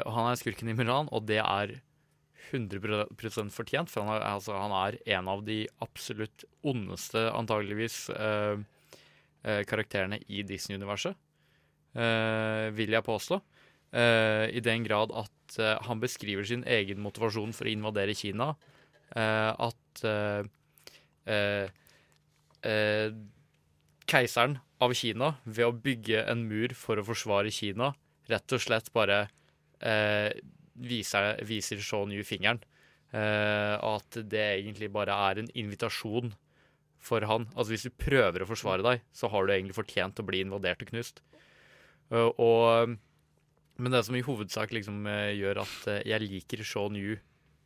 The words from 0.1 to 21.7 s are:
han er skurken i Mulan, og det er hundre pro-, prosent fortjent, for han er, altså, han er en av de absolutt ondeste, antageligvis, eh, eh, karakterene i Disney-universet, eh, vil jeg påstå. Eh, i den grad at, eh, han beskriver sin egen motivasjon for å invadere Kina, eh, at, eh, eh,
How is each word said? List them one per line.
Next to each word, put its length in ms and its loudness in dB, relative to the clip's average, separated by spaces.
han 180 2
er 40 0
skurken 340 -6
i 40 -2
Mulan, 380 0
og 140 -2
det 140 2
er 420 0
hundre 280 -4
pro-, 280 0
prosent 340 -6
fortjent, 380 -4
for 140 -4
han 180 -2
er, 20 -2
altså, 320 -4
han 160 -2
er 260 0
en 100 -4
av 160 -4
de 240 -4
absolutt 640 -10
ondeste, 720 -2
antageligvis, 760 -2
eh, 460 0
eh, 200 0
karakterene 640 -2
i 140 -4
Disney-universet, 720 -6
eh, 760 0
vil 200 -2
jeg 120 4
påstå. 380 -2
Eh, 640 4
i 60 -4
den 220 2
grad 280 2
at, 480 -8
eh, 220 2
han 180 -4
beskriver 460 -4
sin 180 -4
egen 360 0
motivasjon 540 -2
for 120 -6
å 60 -2
invadere 440 0
Kina, 400 -4
eh, 440 2
at, 440 -6
eh, 400 0
eh, 420 0